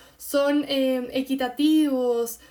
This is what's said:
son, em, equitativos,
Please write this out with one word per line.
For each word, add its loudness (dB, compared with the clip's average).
son, 0
em, 0
equitativos, 0